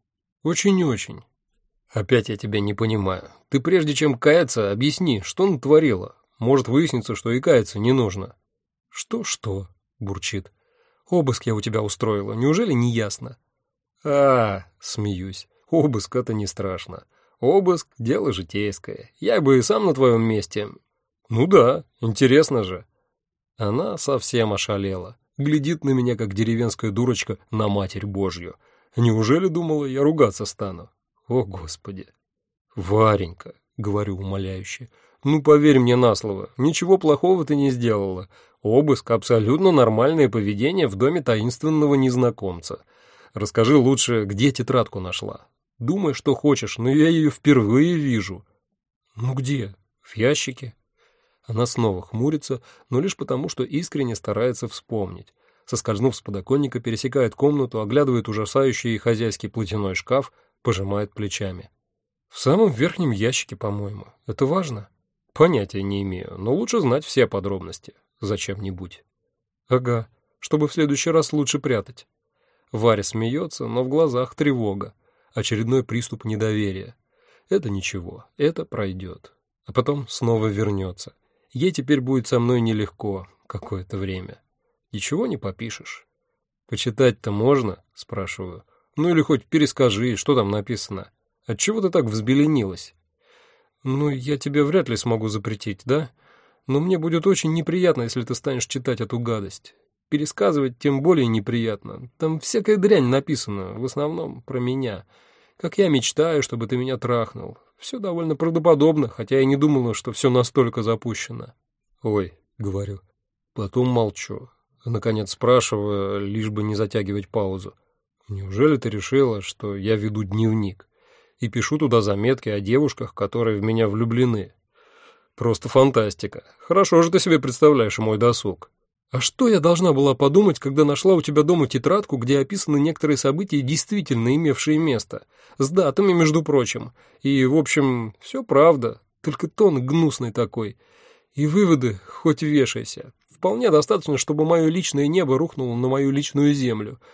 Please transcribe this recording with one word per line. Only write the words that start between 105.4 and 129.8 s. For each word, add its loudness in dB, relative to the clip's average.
Как -6
я 4
мечтаю, 0
чтобы -6
ты -4
меня -4
трахнул. -4
Все -12
довольно -4
правдоподобно, 4
хотя -2
я 4
не 4
думала, 2
что -8
все 0
настолько 2
запущено». -6
«Ой», — -2
говорю. -8
Потом -2
молчу. -2
Наконец -4
спрашиваю, 0
лишь -4
бы -4
не -2
затягивать -4
паузу. -6
«Неужели 0
ты -4
решила, 0
что -10
я 0
веду -4
дневник -2
и -4
пишу -4
туда 4
заметки 0
о -4
девушках, 0
которые -2
в -6
меня 2
влюблены? 0
Просто -2
фантастика. 2
Хорошо 4
же 2
ты 4
себе 4
представляешь 4
мой 0
досуг». 0
«А -4
что 0
я 6
должна 4